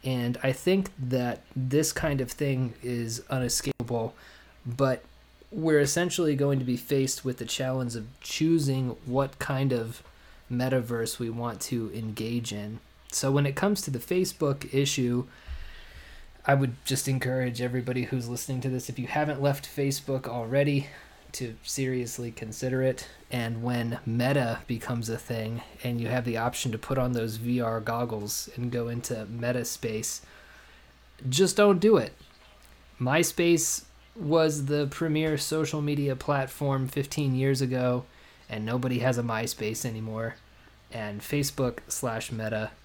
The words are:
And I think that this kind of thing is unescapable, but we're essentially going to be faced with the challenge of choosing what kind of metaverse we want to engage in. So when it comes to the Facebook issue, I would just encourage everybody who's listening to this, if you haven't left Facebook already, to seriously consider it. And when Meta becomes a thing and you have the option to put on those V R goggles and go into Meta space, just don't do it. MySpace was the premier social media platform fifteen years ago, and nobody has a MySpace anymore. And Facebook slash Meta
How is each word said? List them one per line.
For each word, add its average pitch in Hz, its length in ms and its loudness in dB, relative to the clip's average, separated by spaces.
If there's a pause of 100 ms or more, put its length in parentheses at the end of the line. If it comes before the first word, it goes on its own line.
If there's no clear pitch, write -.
And 123 380 0
I 135 100 2
think 190 460 2
that 123 440 -2 (120)
this 139 380 2
kind 143 280 0
of 127 100 -2
thing 131 520 0
is 120 480 -4
unescapable, 120 840 -2 (500)
but 127 400 0 (480)
we're 160 280 6
essentially 165 540 2
going 139 240 4
to 131 60 0
be 123 120 2
faced 135 480 0
with 127 140 -2
the 117 60 -6
challenge 131 500 -2
of 110 120 -8 (140)
choosing 139 760 2 (100)
what 135 320 0
kind 135 340 2
of 117 300 -2 (480)
metaverse 120 680 0
we 117 120 -2
want 117 320 -4
to 117 320 -2
engage 110 580 -4
in. 104 280 -6 (320)
So - 180 0
when 143 160 4
it 139 80 0
comes 196 280 2
to - 100 -6
the 123 80 -2
Facebook 170 760 0
issue, 131 520 2 (1200)
I 139 80 6
would 135 200 2 (100)
just 131 220 -2
encourage 127 540 0
everybody 123 440 -2
who's 120 240 -2
listening 127 340 -4
to 135 80 -2
this, 127 180 -4
if 123 100 -8
you 123 80 -4
haven't 147 360 0
left 139 240 2
Facebook 139 600 -2
already, 131 640 2 (440)
to 117 300 -6
seriously 123 680 -2
consider 127 520 -2
it. 131 260 0 (220)
And 117 320 -2
when 117 420 0
Meta 120 640 2
becomes 117 420 -2
a 113 80 -2
thing 113 460 -6 (200)
and 120 160 0
you 117 100 -2
have 120 180 0
the 117 100 0
option 120 360 -2
to 110 60 -4
put 131 200 -2
on 127 140 2
those 113 240 -2
V 120 220 0
R 113 220 0
goggles 113 720 -4
and 123 160 -4
go 120 180 -2
into 117 360 -4
Meta 120 400 -2
space, - 560 -4 (1120)
just 185 260 4
don't 202 220 8
do 208 180 8
it. 117 160 2 (880)
MySpace 170 840 2 (300)
was 156 520 2
the 147 240 2
premier 156 480 0
social 156 420 -2
media 147 340 0
platform 135 720 0
fifteen 139 480 -2
years 135 280 2
ago, 127 420 0 (460)
and 107 160 -4
nobody 123 320 0
has 123 180 2
a 120 60 0
MySpace 110 640 -2
anymore. 110 480 -4 (580)
And 104 300 -8
Facebook 139 560 0 (100)
slash 113 420 -4
Meta 110 420 -2 (120)